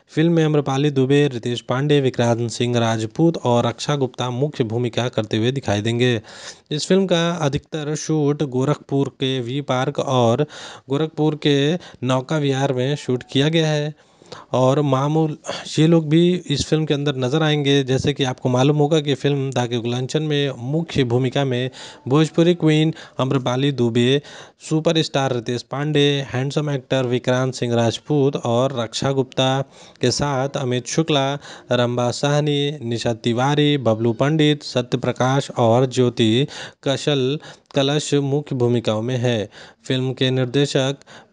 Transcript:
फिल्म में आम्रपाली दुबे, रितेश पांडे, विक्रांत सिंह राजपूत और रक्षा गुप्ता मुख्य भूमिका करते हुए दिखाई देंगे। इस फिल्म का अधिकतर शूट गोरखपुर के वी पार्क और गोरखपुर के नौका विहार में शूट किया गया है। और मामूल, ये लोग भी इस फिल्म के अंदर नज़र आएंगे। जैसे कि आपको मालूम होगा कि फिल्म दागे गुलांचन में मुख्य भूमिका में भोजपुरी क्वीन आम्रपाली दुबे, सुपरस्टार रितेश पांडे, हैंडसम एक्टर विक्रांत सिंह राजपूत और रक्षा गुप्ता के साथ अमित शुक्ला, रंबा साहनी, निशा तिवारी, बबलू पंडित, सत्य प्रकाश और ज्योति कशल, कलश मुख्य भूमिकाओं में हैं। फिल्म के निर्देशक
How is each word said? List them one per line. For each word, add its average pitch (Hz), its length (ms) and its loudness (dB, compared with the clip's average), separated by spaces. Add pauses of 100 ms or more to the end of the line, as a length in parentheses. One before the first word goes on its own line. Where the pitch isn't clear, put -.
फिल्म 165 240 0
में 160 120 4
आम्रपाली 147 460 0
दुबे, 139 380 4
रितेश 120 320 -6
पांडे, 143 400 2
विक्रांत 120 500 0
सिंह 120 280 0
राजपूत 113 580 0
और 120 300 2
रक्षा 143 300 -4
गुप्ता 127 340 -4
मुख्य 131 340 -2
भूमिका 117 340 -4
करते 113 380 -2
हुए 117 160 0
दिखाई 107 280 -2
देंगे। 117 400 0 (500)
इस 147 160 -4
फिल्म 190 200 2
का 170 240 0
अधिकतर 151 640 -4
शूट 151 480 0
गोरखपुर 139 680 -2
के 131 320 -4
वी 127 200 -6
पार्क 135 380 -2
और 131 480 2 (420)
गोरखपुर 151 460 -2
के 147 400 0 (320)
नौका 131 320 0
विहार 139 340 0
में 131 240 -2
शूट 123 340 -4
किया 139 180 2
गया 160 200 2
है। 151 260 -4 (580)
और 131 280 4
मामूल, 147 580 0 (400)
ये 156 80 6
लोग 165 220 4
भी 170 420 4
इस 139 160 -2
फिल्म 156 180 0
के 151 100 0
अंदर 143 220 -2
नज़र 127 260 0
आएंगे। 139 420 2
जैसे 131 280 0
कि 135 120 -4
आपको 127 240 -4
मालूम 135 280 2
होगा 151 240 2
कि 143 140 0
फिल्म 139 360 -2
दागे 120 280 -2
गुलांचन 127 440 -4
में 143 360 -2
मुख्य 147 460 -2
भूमिका 127 400 0
में 127 260 -2 (380)
भोजपुरी 160 460 4
क्वीन 156 400 2 (260)
आम्रपाली 135 520 0
दुबे, 123 500 2 (380)
सुपरस्टार 156 720 0
रितेश 120 280 -4
पांडे, 143 720 0
हैंडसम 143 380 -2
एक्टर 131 360 -2
विक्रांत 127 480 0
सिंह 120 200 -2
राजपूत 135 640 2
और 127 440 0
रक्षा 131 320 -4
गुप्ता 131 520 0 (360)
के 127 100 2
साथ 139 460 -2
अमित 123 300 -2
शुक्ला, 143 480 0 (380)
रंबा 123 380 0
साहनी, 147 720 0
निशा 117 300 -2
तिवारी, 139 680 2
बबलू 113 340 2
पंडित, 147 500 2
सत्य 123 360 -2
प्रकाश 127 520 0
और 120 360 4
ज्योति 120 600 2 (380)
कशल, 139 540 -2 (360)
कलश 143 400 0
मुख्य 143 420 0
भूमिकाओं 117 460 2
में 127 140 -2
हैं। 117 320 0 (360)
फिल्म 131 280 -2
के 131 180 0
निर्देशक 135 680 0 (360)